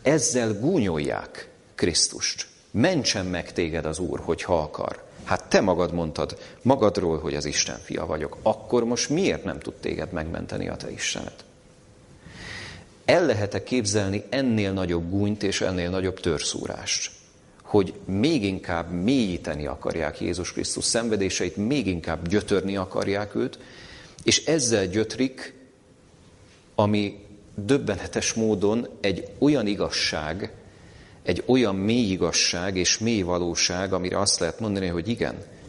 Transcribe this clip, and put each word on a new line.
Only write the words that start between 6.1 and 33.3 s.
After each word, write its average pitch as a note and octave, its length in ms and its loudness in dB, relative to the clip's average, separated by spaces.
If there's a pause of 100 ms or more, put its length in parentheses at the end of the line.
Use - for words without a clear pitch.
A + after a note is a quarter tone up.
magadról, G2+ 560 4
hogy D2+ 160 -4
az D2+ 100 -2
Isten C#2+ 400 -2
fia - 220 -6
vagyok. D#2 360 -4
Akkor A#2 420 2
most A#2+ 240 0
miért C#3+ 360 2
nem D2+ 140 -6
tud - 160 -10
téged D#2+ 380 -6
megmenteni D#2+ 560 -4
a G1+ 80 -6
te - 140 -10
Istened?” - 440 -6 (1700)
El E3+ 220 6
lehet-e G#2 360 0
képzelni G#2 640 0
ennél A2+ 440 2
nagyobb E2+ 380 0
gúnyt G#2 320 2
és G2 180 0
ennél F2+ 300 0
nagyobb F#2 300 -2
törszúrást? - 920 -2 (520)
Hogy G2 320 2 (100)
még A2 400 2
inkább E2+ 460 -2
mélyíteni F2 760 0
akarják D2+ 540 -4
Jézus E2+ 320 -2
Krisztus - 320 -4
szenvedéseit, G2+ 720 0
még A2 300 0
inkább E2+ 420 -2
gyötörni G2 480 2
akarják G2 580 -2
őt, A#2+ 240 -2 (680)
és - 200 4
ezzel A2+ 420 2
gyötrik, A2 680 -2 (1200)
ami G#2 520 2 (280)
döbbenetes G#2 800 0
módon A2 560 2 (120)
egy F#2+ 280 0 (100)
olyan C3+ 280 4
igazság, F2+ 840 -2 (680)
egy - 240 -2
olyan A#2 280 4
mély G#2 360 2
igazság F2+ 640 0
és F2 220 2
mély A2 240 2
valóság, F2 720 0